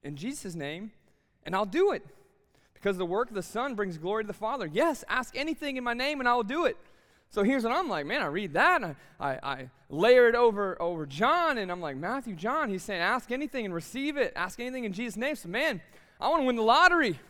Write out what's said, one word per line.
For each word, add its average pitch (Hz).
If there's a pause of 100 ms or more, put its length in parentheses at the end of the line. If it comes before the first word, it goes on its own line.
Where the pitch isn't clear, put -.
in 143
Jesus' 202
name, 165 (520)
and 180
I'll 208
do 330
it. - (680)
Because 196
the 180
work 208
of 220
the 180
Son 247
brings 190
glory 208
to -
the 208
Father. 220
Yes, 233
ask 247
anything 294
in 254
my 240
name, 269
and 247
I 240
will 240
do 285
it." - (520)
So 202
here's 247
what 226
I'm 349
like, 160
man, 240
I 180
read 160
that, 294
and 160 (240)
I, 143
I, 160
I 131 (200)
layer 240
it 233
over, 208
over 170
John, 262
and 190
I'm 175
like, 147
"Matthew, 208
John, 240
he's 190
saying, 185
'Ask 226
anything 262
and 190
receive 269
it. 247
Ask 180
anything 254
in 208
Jesus' 220
name.'" 262
So, -
man, 226 (380)
I -
wanna 302
win 247
the 226
lottery. 285 (100)